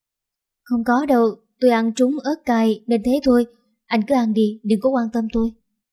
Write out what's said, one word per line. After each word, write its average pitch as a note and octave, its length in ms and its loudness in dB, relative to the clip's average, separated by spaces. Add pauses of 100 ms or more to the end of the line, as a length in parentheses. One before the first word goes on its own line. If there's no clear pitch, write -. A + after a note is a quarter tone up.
(640)
"Không A#3 220 -4
có B3 200 0
đâu, A#3 300 2 (240)
tôi B3 120 4
ăn A3+ 240 0
trúng C4 240 0
ớt C#4+ 160 -4 (100)
cay A3+ 420 0
nên A3+ 180 0
thế B3+ 180 0
thôi. A#3+ 220 4 (400)
Anh A3+ 220 -2
cứ C#4 80 0
ăn A3+ 180 0
đi, G#3+ 300 0
đừng G#3 180 0
có C4 80 0
quan B3 240 -2
tâm A3+ 200 -4
tôi." A3+ 180 -2 (420)